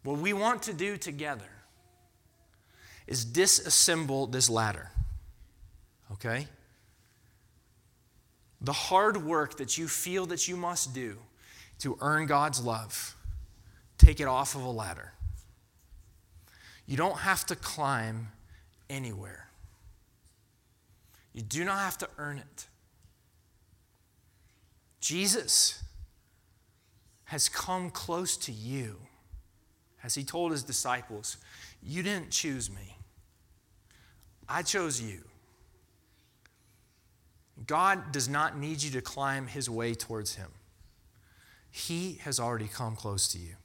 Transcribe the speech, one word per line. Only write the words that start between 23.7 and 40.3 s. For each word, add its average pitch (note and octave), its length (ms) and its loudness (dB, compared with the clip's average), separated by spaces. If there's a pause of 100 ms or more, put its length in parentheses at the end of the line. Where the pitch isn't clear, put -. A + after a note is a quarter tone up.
Jesus - 840 2 (1400)
has - 260 0
come F#3 400 -2
close - 480 -2
to - 120 -6
you A2 580 -8 (920)
as B2 120 -4
he C3+ 100 -4
told E3+ 280 -2
his C#3 100 -2
disciples, A#2+ 760 -4 (460)
"You E3 200 -4
didn't F#3+ 280 -4
choose B2+ 400 -2
me. - 260 -14 (1500)
I E3 140 -2
chose D#3+ 380 0
you." G2+ 280 -10 (2500)
God F3+ 440 4
does C3+ 180 0
not D3 280 2
need D3 260 -4
you D3 100 -2
to B2+ 100 -2
climb C3+ 460 -2
his B2 200 -6
way A#2 260 0
towards A2 420 -6